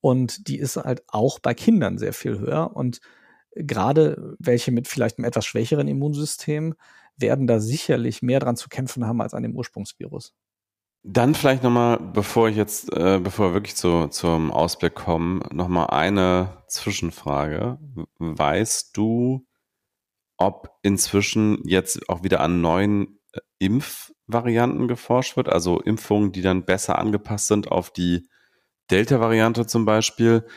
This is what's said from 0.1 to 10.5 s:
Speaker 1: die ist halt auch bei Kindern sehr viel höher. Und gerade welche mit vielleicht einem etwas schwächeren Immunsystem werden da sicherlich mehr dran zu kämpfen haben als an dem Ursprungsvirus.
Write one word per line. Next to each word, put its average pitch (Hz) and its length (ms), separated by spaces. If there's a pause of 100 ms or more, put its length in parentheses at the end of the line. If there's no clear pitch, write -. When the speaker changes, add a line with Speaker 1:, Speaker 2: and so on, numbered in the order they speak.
Speaker 1:
die 139 100
ist 139 200
halt 131 280
auch 113 320
bei 123 160
Kindern 127 420
sehr 104 160
viel 110 280
höher. 151 340
Und 123 260 (520)
gerade 151 880
welche 123 320
mit 120 160
vielleicht 117 300
einem 123 80
etwas 117 200
schwächeren 139 400
Immunsystem 151 880 (420)
werden 127 300
da 117 140
sicherlich 120 600
mehr 127 200
dran 120 160
zu - 120
kämpfen 127 380
haben 117 140
als 110 120
an 120 120
dem 117 100
Ursprungsvirus. - 800 (680)